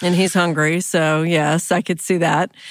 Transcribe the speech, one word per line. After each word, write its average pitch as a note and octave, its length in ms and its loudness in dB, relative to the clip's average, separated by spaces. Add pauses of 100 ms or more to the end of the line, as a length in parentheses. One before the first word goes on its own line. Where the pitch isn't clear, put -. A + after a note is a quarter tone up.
And F3+ 120 0
he's F#3 220 2
hungry, E3 460 0
so D#3 420 0
yes, D#3+ 480 0
I F3 100 0
could F3 180 -4
see F#3 180 -2
that. D#3+ 340 0 (200)